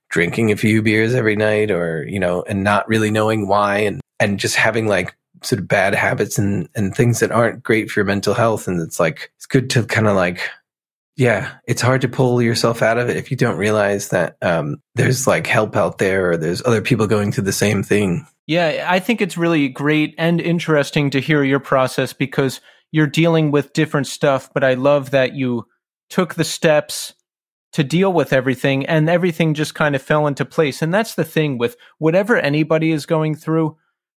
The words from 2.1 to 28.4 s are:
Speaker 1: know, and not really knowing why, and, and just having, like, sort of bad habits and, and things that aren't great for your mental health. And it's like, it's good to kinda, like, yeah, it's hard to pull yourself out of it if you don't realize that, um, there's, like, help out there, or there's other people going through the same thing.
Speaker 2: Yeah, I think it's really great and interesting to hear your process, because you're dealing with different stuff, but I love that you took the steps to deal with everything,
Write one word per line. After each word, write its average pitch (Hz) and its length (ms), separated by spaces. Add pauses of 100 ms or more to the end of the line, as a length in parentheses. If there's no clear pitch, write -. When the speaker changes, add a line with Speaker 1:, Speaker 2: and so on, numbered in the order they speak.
Speaker 1:
know, 87 240
and 98 200
not 104 240
really 110 240
knowing 107 340
why, 101 340
and, 104 200 (220)
and 101 180
just - 160
having, 110 320
like, 92 260 (280)
sort - 180
of 90 80
bad 98 260
habits 101 440
and, 101 360
and 95 220
things 120 240
that 113 100
aren't 113 340
great 110 280
for - 80
your 101 60
mental 101 280
health. 113 320
And 90 140
it's 80 180
like, 80 380
it's - 100
good 131 260
to 113 140
kinda, 107 280
like, 90 360 (680)
yeah, 117 340 (160)
it's 123 140
hard 131 200
to 131 60
pull 123 340
yourself 117 400
out 113 160
of 123 120
it 85 80
if - 120
you 131 60
don't 113 220
realize 101 520
that, - 320
um, 80 400 (140)
there's, 123 320
like, 82 200
help 110 280
out 85 220
there, 95 340
or 85 60
there's 82 260
other 113 180
people 107 260
going 104 240
through - 120
the 95 80
same 104 320
thing. 104 420 (220)
Speaker 2:
Yeah, 156 420
I 185 100
think 214 200
it's 185 180
really 165 300
great 151 500
and 170 220
interesting 156 720
to 135 100
hear 147 240
your 135 160
process, 131 540
because 135 480 (300)
you're 156 160
dealing 160 440
with 143 220
different 151 340
stuff, 135 460
but 139 100
I 131 120
love 135 360
that 131 220
you 123 340 (420)
took - 260
the 160 100
steps - 720 (580)
to 160 100
deal 180 300
with 147 180
everything, 135 540